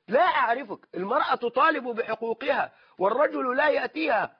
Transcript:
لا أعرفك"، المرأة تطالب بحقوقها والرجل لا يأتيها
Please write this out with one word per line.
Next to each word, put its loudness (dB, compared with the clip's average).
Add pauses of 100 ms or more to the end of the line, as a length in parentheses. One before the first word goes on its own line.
لا 2
أعرفك"، 2 (160)
المرأة 0
تطالب 2
بحقوقها -4 (260)
والرجل 0
لا 2
يأتيها -2